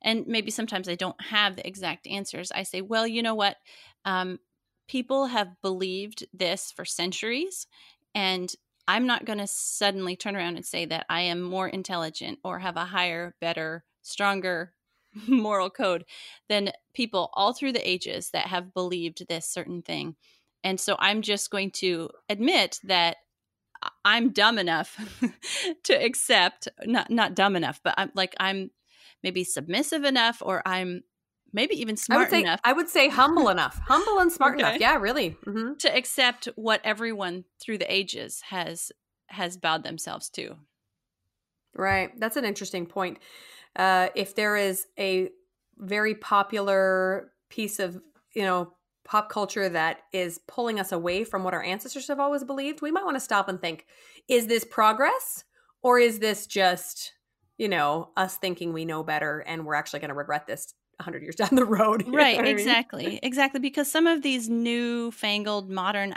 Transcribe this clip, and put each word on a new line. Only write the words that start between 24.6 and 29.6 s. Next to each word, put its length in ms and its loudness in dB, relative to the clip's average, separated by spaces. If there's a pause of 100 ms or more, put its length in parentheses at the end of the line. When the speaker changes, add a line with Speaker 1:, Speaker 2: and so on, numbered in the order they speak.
Speaker 1:
<laughs> 220 -4
to 100 4
accept, 720 2 (180)
not, 240 0
not 260 2
dumb 200 4
enough, 280 -2
but 140 0
I'm, 160 -2
like, 260 -2
I'm 320 -2 (520)
maybe 200 -2
submissive 600 -2